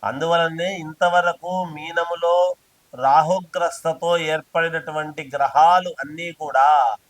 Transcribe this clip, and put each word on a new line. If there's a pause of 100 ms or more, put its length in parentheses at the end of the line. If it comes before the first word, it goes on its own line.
అందువలనే
ఇంతవరకు (220)
మీనములో (580)
రాహుగ్రస్తతో (220)
ఏర్పడినటువంటి
గ్రహాలు (100)
అన్నీ
కూడా (420)